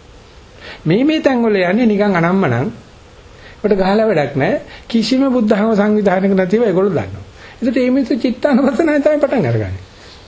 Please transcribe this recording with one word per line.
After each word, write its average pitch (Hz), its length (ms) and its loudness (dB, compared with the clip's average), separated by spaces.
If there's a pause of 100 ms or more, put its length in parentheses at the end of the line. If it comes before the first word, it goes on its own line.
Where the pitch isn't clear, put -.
(800)
මේ 185 220 2
මේ 311 180 0
තැන් 254 220 2
වල 214 140 2
යන්නේ 190 280 2
නිකන් 208 300 2
අනම්මනම්. 170 560 0 (880)
ඔකට 208 180 0
ගහලා 196 320 0
වැඩක් 151 280 0
නැහැ. 170 260 -2 (240)
කිසිම 254 420 0
බුද්ධ 240 260 0
ආගම 214 220 0
සංවිධානයක 202 580 0
නැතිව 190 300 0
ඒගොල්ලෝ 190 300 0
දන්නවා. 104 320 -6 (300)
ඒකට 240 200 -2
මේ 254 160 0
මිනිස්සු 269 260 0
චිත්තානුපස්සනාවෙන් 285 840 0
තමයි 302 180 2
පටන් 269 280 0
අරගන්නේ. 104 400 -4 (400)